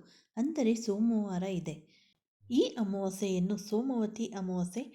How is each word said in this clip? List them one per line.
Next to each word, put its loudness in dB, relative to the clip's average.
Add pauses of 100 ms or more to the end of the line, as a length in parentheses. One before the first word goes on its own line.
(380)
ಅಂದರೆ 2
ಸೋಮವಾರ 2
ಇದೆ. -2 (720)
ಈ 4 (160)
ಅಮಾವಾಸ್ಯೆಯನ್ನು 0
ಸೋಮವತಿ -2
ಅಮಾವಾಸ್ಯೆ -4 (120)